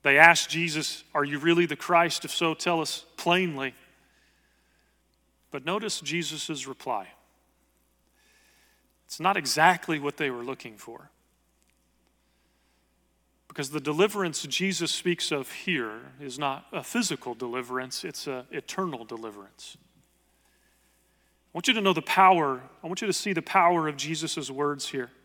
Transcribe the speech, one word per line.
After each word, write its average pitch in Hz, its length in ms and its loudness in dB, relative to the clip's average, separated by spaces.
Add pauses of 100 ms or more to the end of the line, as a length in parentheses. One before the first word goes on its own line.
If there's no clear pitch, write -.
they 139 140 6
ask 165 320 10
Jesus, 160 540 -4 (100)
"Are 143 120 0
you 143 160 -4
really 170 260 4
the 147 80 -4
Christ? 170 500 2
If 160 60 -8
so, 165 240 0
tell 170 260 0
us - 260 -6 (100)
plainly." 170 580 0 (1800)
But 135 140 -10
notice 196 360 -4
Jesus' 151 640 -6
reply. 123 480 -8 (1900)
It's - 140 -14
not - 180 2
exactly 160 600 4
what 139 180 -4
they 143 140 -2
were 120 140 -8
looking 123 340 -12
for. - 320 -18 (2500)
Because 135 220 -8
the 151 100 -4
deliverance 175 640 0
Jesus 165 500 -2
speaks - 380 -2
of 135 180 -4
here 123 720 -6
is 135 180 -12
not 139 320 -4
a 151 140 -8
physical 165 500 -4
deliverance, 127 720 -6
it's - 240 -10
an 127 240 -8
eternal 151 520 -6
deliverance. 107 720 -16 (1700)
I - 140 -10
want 175 100 0
you 240 60 2
to 220 80 0
know 190 100 4
the 160 80 2
power, 160 640 6 (200)
I - 40 -12
want 185 160 -6
you 220 40 -2
to 185 60 0
see 202 220 -2
the 165 80 0
power 170 440 4
of 143 120 -4
Jesus' 151 520 -6
words 143 380 -2
here. 123 220 -6 (140)